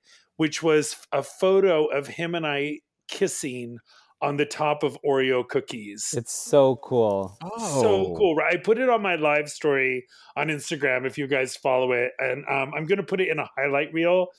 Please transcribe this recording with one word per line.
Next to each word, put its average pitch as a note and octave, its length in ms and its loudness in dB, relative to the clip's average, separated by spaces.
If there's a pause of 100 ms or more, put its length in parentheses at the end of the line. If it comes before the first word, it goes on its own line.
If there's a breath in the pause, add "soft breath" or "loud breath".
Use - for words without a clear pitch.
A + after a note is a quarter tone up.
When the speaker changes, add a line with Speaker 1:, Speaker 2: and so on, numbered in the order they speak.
(360 soft breath)
Speaker 1:
which D#3 260 -2
was D3+ 320 2 (160)
a C#3 120 -2
photo F#3 640 2
of C#3 200 -4
him E3+ 280 -6
and E3 120 -4
I D3 340 -4 (280)
kissing B2 720 -6 (420 soft breath)
on C#3+ 160 -2
the D3 100 2
top D3 360 -2
of C3+ 220 -2
Oreo C3 440 2
cookies. G#2+ 680 -6
Speaker 2:
It's A#2+ 160 -6
so C3+ 440 4
cool. G2+ 600 0 (220)
Speaker 1:
So F#3+ 480 2
Speaker 3:
Oh. - 100 -4
Speaker 1:
cool, F3+ 180 4
right? D#3+ 200 2
I - 20 2
put G3+ 220 0
it B3+ 100 0
on A#3 120 4
my F#3+ 140 0
live D3+ 340 2
story C3 580 0 (300 soft breath)
on D3 120 -2
Instagram C3+ 580 -2
if B2+ 120 -8
you C#3+ 100 -4
guys C3 280 0
follow B2+ 360 2
it. B2 260 0
And, C3 300 -2
um, C#3 260 -2
I'm D#3+ 120 -6
gonna G3 180 0
put F#3 160 -2
it F3 80 0
in D#3 100 -2
a B2 180 -4
highlight C#3 360 0
reel F3 360 2 (100)